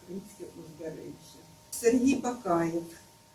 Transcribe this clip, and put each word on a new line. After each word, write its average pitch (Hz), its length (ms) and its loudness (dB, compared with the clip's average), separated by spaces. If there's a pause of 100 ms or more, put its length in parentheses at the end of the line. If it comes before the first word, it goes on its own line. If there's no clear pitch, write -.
Кримське 185 360 -12 (160)
узбережжя. - 800 -12 (320)
Сергій 254 440 4
Бакаєв 170 680 0 (520)